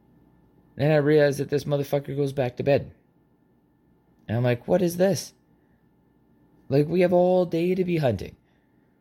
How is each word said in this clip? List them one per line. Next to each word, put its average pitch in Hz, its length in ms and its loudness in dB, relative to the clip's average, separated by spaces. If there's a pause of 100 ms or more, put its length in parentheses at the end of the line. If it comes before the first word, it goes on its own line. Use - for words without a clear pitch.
(760)
Then 147 160 2
I 151 60 4
realize 143 400 4
that 139 100 -6
this 139 160 -2
motherfucker 139 520 -4
goes 139 160 -2
back 131 260 -4
to - 40 -6
bed. - 300 0 (1400)
And 107 80 -2
I'm 120 80 0
like, 123 240 -2
What 180 140 0
is 175 140 -2
this? 180 360 -2 (1400)
Like, 143 180 0
we 170 140 -2
have 175 120 2
all 180 340 2
day 170 280 -2
to 185 100 -2
be 180 120 -2
hunting. 123 400 -4 (640)